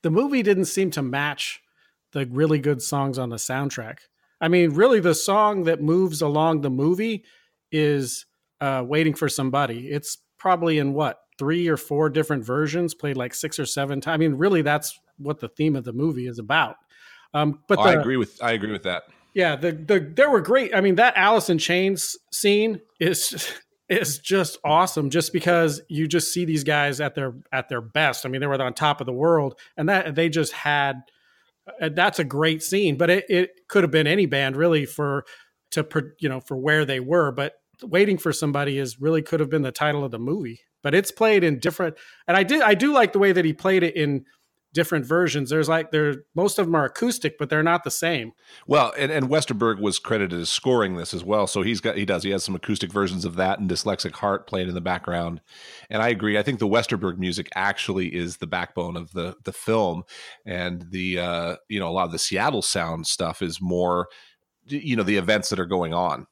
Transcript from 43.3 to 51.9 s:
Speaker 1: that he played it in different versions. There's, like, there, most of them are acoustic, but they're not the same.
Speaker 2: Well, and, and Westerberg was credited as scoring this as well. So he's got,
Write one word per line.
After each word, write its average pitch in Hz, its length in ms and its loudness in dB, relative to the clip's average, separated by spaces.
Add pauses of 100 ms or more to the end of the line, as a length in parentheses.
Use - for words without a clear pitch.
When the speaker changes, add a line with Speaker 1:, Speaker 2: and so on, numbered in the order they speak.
Speaker 1:
that 175 140 4
he 156 80 2
played 190 280 2
it 170 140 0
in 147 300 0 (480)
different 160 320 0
versions. 147 460 0
There's, 156 180 2
like, 160 220 0
there, 147 320 0 (100)
most 185 240 0
of 196 80 2
them 165 80 0
are 151 120 4
acoustic, - 520 -2
but 147 100 -4
they're 151 140 0
not 170 220 2
the - 80 -4
same. 147 420 -4 (320)
Speaker 2:
Well, 139 320 4
and, 143 140 0
and 135 180 0
Westerberg 113 500 2
was 101 200 0
credited 95 400 -2
as 82 100 -4
scoring 110 460 0
this 82 180 -8
as 87 100 -8
well. 101 220 2
So 98 160 -4
he's 104 180 0
got, 113 160 -2